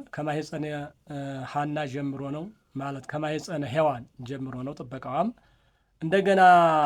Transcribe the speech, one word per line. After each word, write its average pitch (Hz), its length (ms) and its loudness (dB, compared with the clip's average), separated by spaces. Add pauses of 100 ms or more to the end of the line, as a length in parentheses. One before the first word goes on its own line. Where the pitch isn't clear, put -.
(100)
ከማኅፀነ፣ 151 540 -4 (420)
እ፣ 147 120 -10 (280)
ሐና 147 300 -4 (100)
ጀምሮ 139 440 -6
ነው 151 140 -8 (320)
ማለት 139 300 -8
ከማኅፀነ 151 600 -6
ሔዋን 143 340 0 (200)
ጀምሮ 131 380 -8
ነው 139 160 -8
ጥበቃዋም። 131 520 -4 (720)
እንደገና 190 400 4 (440)